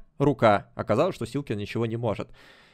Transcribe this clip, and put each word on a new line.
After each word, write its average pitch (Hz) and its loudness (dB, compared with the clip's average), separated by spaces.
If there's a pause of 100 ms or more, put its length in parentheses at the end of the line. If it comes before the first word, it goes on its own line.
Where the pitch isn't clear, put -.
(200)
рука, 117 4
оказалось, 123 0
что 117 -10
Силкин 131 -6
ничего 110 -4
не 113 -6
может. 117 -6 (440)